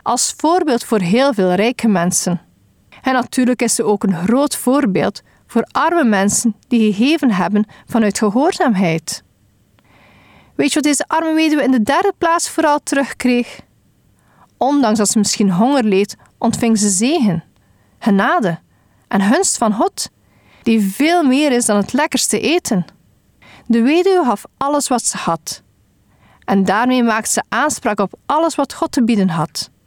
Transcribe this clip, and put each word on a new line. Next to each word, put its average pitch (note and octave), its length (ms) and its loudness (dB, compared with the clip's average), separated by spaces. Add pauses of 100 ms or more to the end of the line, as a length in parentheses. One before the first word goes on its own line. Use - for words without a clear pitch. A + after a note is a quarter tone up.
als - 340 -2
voorbeeld E4+ 460 0
voor A3 160 0
heel A#3 340 2
veel F#3 200 0
rijke A3+ 340 0
mensen. F3+ 540 0 (600)
En C4 120 -2
natuurlijk B3 480 0
is A3+ 140 -2
ze A3+ 80 -2
ook G#3 200 0
een F#3+ 120 0
groot A#3 400 0
voorbeeld G3+ 640 0 (260)
voor - 240 -2
arme D#4+ 320 0
mensen G#3 520 0 (120)
die A3 260 2
gegeven C4 380 0
hebben G3 340 0 (200)
vanuit A3 320 0
gehoorzaamheid. G#3+ 1080 0 (1300)
Weet C#4+ 120 0
je - 80 -2
wat D4 80 0
deze D4 240 0
arme D#4+ 260 -2
weduwe D#4 300 2
in C4 80 2
de B3 120 2
derde F#4 340 0
plaats E4+ 320 0
vooral D4 340 2
terugkreeg? B3 760 -2 (1000)
Ondanks B3 400 2
dat G#3 120 0
ze - 80 0
misschien G3+ 340 0
honger A#3+ 320 2
leed, G3+ 320 0 (220)
ontving A3+ 400 0
ze G3+ 120 0
zegen, G#3 540 0 (600)
genade G3+ 540 0 (480)
en G3+ 140 0
gunst C#4+ 360 0
van A3 160 0
God, C#4+ 360 -4 (540)
die A3+ 180 2
veel D4+ 420 0
meer C#4 280 2
is A#3+ 140 0
dan G#3 120 0
het - 160 -2
lekkerste C4 460 -2
eten. B3 460 -2 (800)
De A#3 160 2
weduwe E4+ 440 2
gaf G#3+ 200 -2 (120)
alles C#4+ 300 -2
wat A#3+ 160 -2
ze - 140 -6
had. - 460 -6 (800)
En G3 220 0
daarmee B3 380 0
maakte A3 280 -2
ze - 180 -4
aanspraak A#3+ 500 -4
op - 140 -2 (120)
alles D#4 300 0
wat C#4 180 -4
God - 180 -6
te B3+ 120 0
bieden G3+ 260 2
had. D#3+ 400 -6 (180)